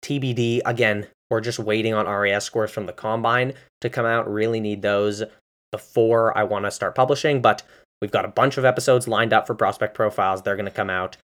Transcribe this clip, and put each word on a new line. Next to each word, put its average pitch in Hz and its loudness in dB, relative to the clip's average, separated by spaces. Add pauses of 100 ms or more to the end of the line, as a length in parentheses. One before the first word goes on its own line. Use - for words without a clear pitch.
T 143 -4
B 131 -2
D. 117 0
Again, 110 0 (220)
we're 113 0
just 117 -6
waiting 110 0
on 107 0
R 101 0
A 101 2
S 101 0
scores 107 -2
from 104 -6
the 90 -10
combine 117 0 (260)
to 123 -4
come 120 -2
out. 113 0
Really 110 0
need 104 -4
those 104 0 (480)
before 113 2
I 107 2
wanna 101 -2
start 95 -4
publishing, 139 2
but 110 2 (380)
we've 104 -8
got 95 0
a 98 -6
bunch 135 2
of 131 0
episodes 127 4
lined 113 2
up 110 2
for 117 -4
prospect 104 -2
profiles. 95 0
They're 101 -2
gonna 98 -4
come 101 -4
out. 92 -4 (140)